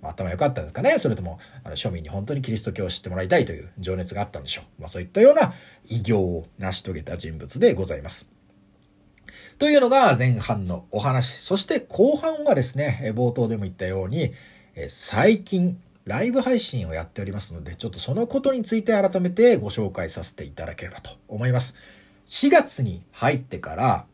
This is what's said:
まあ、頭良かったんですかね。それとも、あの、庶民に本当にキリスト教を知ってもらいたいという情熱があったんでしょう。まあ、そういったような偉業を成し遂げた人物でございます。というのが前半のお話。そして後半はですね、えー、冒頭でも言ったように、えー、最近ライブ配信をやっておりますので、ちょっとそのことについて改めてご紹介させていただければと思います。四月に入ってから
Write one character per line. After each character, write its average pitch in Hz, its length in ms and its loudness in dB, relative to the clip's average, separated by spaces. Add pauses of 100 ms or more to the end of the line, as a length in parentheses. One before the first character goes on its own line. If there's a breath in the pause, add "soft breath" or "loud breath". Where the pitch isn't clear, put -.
ま 80 80 -10
あ、 - 20 -12
頭 92 180 -6
良 82 60 -6
か 147 100 0
っ 139 60 2
た - 80 -6
ん - 40 -6
で - 60 -14
す - 40 -18
か 143 80 -6
ね。 285 160 4
そ 156 100 0
れ 110 80 0
と - 60 -10
も、 85 160 -10 (260 loud breath)
あ - 60 -14
の、 78 60 -10
庶 107 140 -4
民 85 120 -8
に 76 60 -12
本 98 180 -6
当 143 80 -4
に 135 80 -4
キ 127 80 -6
リ 110 80 -2
ス 110 40 -8
ト 101 100 -6
教 95 140 -6
を - 20 -4
知 - 100 -6
っ - 40 -14
て - 60 -12
も 92 80 -6
ら 95 60 -4
い 92 60 -4
た 175 100 4
い 131 60 4
と - 80 -8
い 76 80 -12
う - 180 -18
情 92 180 -4
熱 90 180 -8
が 101 80 -4
あ - 20 0
っ - 60 -14
た 82 100 -12
ん - 20 -16
で 69 60 -14
し - 100 -6
ょ - 40 -16 (160)
う。 - 40 -16
ま - 40 -12
あ、 - 20 -12
そ - 120 -10
う - 20 -8
い 90 40 -10
っ - 20 -18
た - 120 2
よ 254 100 10
う 294 40 8
な 285 200 2 (340 loud breath)
偉 113 140 -2
業 107 180 2
を 87 260 -2 (120)
成 95 140 -6
し - 100 -4
遂 95 120 -8
げ 78 80 -10
た 80 140 -10
人 80 200 -10
物 101 240 -8
で 214 140 6
ご 92 100 -2
ざ 87 120 -6
い 76 60 -12
ま - 80 -12
す。 - 180 -16 (1300 loud breath)
と 294 120 4
い 294 60 8
う 277 40 10
の 247 80 4
が 240 280 8
前 127 220 2
半 104 280 -2
の 90 240 -6
お 104 100 -4
話。 127 360 0
そ - 200 -2
し 196 80 0
て 311 160 0
後 269 360 4
半 311 280 -4
は 277 100 4
で 135 80 0
す - 140 -4
ね、 139 280 -2
え 110 80 -2
ー、 - 20 -4
冒 120 180 0
頭 120 160 0
で 113 80 -2
も 104 60 -4
言 92 100 -6
っ - 20 -14
た 95 120 -8
よ 95 180 -2
う 92 40 -6
に、 135 260 -2 (400 loud breath)
え 71 100 -10
ー、 - 60 -12
最 208 500 2
近 180 400 -2 (240)
ラ 117 200 -4
イ 247 60 -2
ブ 254 100 2
配 247 200 2
信 98 280 -4
を 80 60 -8
や 82 100 -6
っ - 20 -18
て - 160 -12
お - 20 -6
り 95 80 -8
ま 101 80 -6
す - 140 -10
の 82 100 -12
で、 85 100 -12
ち - 120 -16
ょ - 20 -4
っ - 20 -6
と - 80 -14
そ - 160 -4
の 226 120 0
こ 269 160 -2
と 277 100 2
に 247 100 -2
つ 226 140 -2
い 220 80 0
て 233 80 2
改 190 280 4
め 180 100 2
て 220 260 6
ご 107 140 -4
紹 101 200 -2
介 87 200 -6
さ 85 140 -10
せ - 120 -16
て 78 80 -12
い 71 60 -16
た 80 160 -10
だ 80 80 -10
け - 100 -14
れ 90 60 -12
ば - 100 -18
と - 100 -18 (160)
思 110 200 -4
い 127 60 4
ま 123 80 4
す。 - 140 -6 (520 soft breath)
四 - 240 2
月 311 320 4
に 92 200 -4 (100)
入 131 240 -2
っ - 40 -4
て - 180 -12
か 73 180 -12
ら 107 380 0